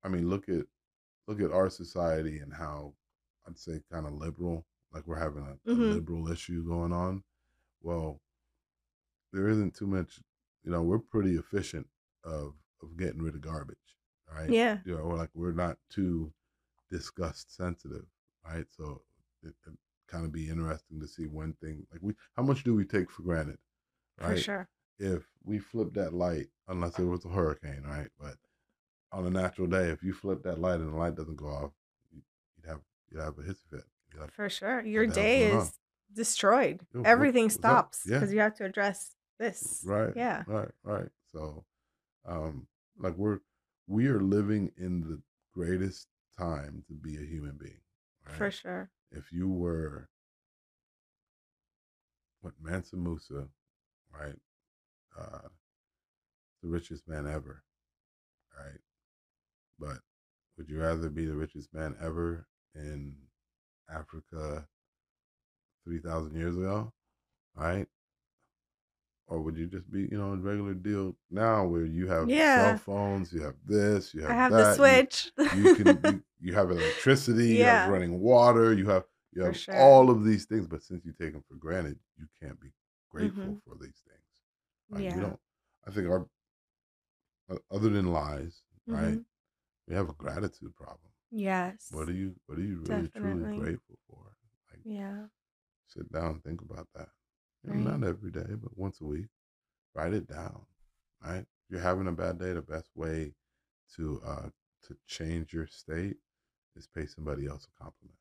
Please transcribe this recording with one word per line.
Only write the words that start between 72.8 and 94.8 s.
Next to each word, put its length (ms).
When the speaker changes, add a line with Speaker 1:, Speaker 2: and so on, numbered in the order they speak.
Speaker 1:
you 80
have 140
this, 480
you 100
Speaker 2:
I 100
Speaker 1:
have 20
Speaker 2:
have 160
the 60
Speaker 1:
that, 180
you, 0
Speaker 2:
Switch. 600
<laughs> 40
Speaker 1:
you 200
can, 340
you, 200
you 140
have 160
electricity, 880
you 100
have 140
Speaker 2:
Yeah. 80
Speaker 1:
running 320
water, 540
you 140
have, 180
you 80
Speaker 2:
For 60
Speaker 1:
have 100
Speaker 2:
sure. 180
Speaker 1:
all 360
of 120
these 220
things, 220
but 160
since 220
you 80
take 200
'em 140
for 80
granted, 440
you 100
can't 200
be 80
grateful 320
Speaker 2:
Mm-hmm. 240
Speaker 1:
for 100
these 320
things. 180
Like, 180
we 120
Speaker 2:
Yeah. 0
Speaker 1:
don't, 180
I 40
think 160
our, 200
o-, 100
other 180
than 240
lies, 480
right? 300
Speaker 2:
Mm-hmm. 40
Speaker 1:
We 80
have 140
a 40
gratitude 600
problem. 360
Speaker 2:
Yes. 600
Speaker 1:
What 180
are 40
you, 220
what 140
are 40
you 240
really, 220
truly 340
Speaker 2:
Definitely. 160
Speaker 1:
grateful 380
for? 280
Like, 120